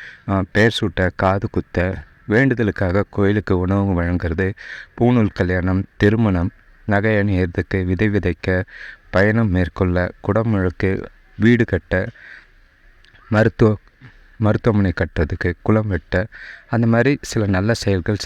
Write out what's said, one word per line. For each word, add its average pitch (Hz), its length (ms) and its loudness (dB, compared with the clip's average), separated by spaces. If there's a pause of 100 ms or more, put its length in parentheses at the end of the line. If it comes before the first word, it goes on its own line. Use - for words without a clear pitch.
(280)
ஆ, 98 240 0
பெயர் 110 280 2
சூட்ட, 92 360 -2
காது 98 340 0
குத்த, 90 520 -4 (240)
வேண்டுதலுக்காக 104 840 0
கோயிலுக்கு 101 480 0
உணவு 92 440 0
வழங்குறது, 87 500 -2 (460)
பூணூல் 117 360 4
கல்யாணம், 92 500 0 (120)
திருமணம், 104 540 2 (360)
நகை 107 300 0
அணியறதுக்கு, 95 680 0
விதை 92 260 0
விதைக்க, 92 540 -2 (460)
பயணம் 107 400 2
மேற்கொள்ள, 90 640 0 (100)
குடமுழுக்கு, 101 800 -2 (320)
வீடு 117 280 4
கட்ட, 95 440 -2 (1200)
மருத்துவ-, 107 500 2 (560)
மருத்துவமனை 104 560 2
கட்டுறதுக்கு, 87 600 -2 (100)
குளம் 110 260 0
வெட்ட, 92 380 -4 (420)
அந்த 117 180 0
மாதிரி 120 340 2
சில 107 260 -4
நல்ல 98 280 0
செயல்கள் 101 520 -2